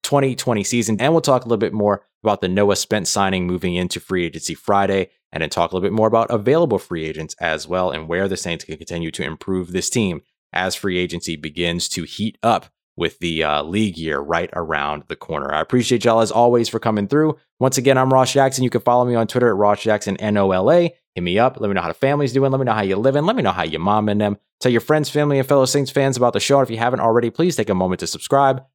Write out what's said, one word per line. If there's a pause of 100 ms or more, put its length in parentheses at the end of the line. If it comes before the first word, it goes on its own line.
twenty
twenty
season,
and
we'll
talk
a
little
bit
more (200)
about
the
Noah
Spence
signing
moving
into
free
agency
Friday, (220)
and
then
talk
a
little
bit
more
about
available
free
agents
as
well,
and
where
the
Saints
can
continue
to
improve
this
team (320)
as
free
agency
begins
to
heat
up (300)
with
the,
uh,
league
year
right
around
the
corner.
I
appreciate
y'all
as
always
for
coming
through. (220)
Once
again,
I'm
Ross
Jackson.
You
can
follow
me
on
Twitter
at
Ross
Jackson
N
O
L
A. (200)
Hit
me
up.
Let
me
know
how
the
family's
doing.
Let
me
know
how
you're
living.
Let
me
know
how
your
mom
and
them. (240)
Tell
your
friends,
family,
and
fellow
Saints
fans
about
the
show.
And
if
you
haven't
already,
please
take
a
moment
to
subscribe. (100)